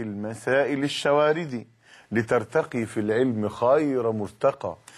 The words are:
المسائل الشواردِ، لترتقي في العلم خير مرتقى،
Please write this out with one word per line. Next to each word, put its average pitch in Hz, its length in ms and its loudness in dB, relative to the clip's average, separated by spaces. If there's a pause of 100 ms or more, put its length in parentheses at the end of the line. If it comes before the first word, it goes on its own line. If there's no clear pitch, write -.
المسائل 117 840 -2
الشواردِ، 147 840 0 (460)
لترتقي 117 760 0
في 110 140 -6
العلم 107 480 0
خير 127 640 2
مرتقى، 104 640 -4 (220)